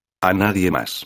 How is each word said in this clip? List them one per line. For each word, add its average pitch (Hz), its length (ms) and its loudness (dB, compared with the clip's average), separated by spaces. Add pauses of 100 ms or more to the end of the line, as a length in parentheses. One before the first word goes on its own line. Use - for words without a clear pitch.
(200)
a 92 140 2
nadie 95 380 2
más, 62 340 -6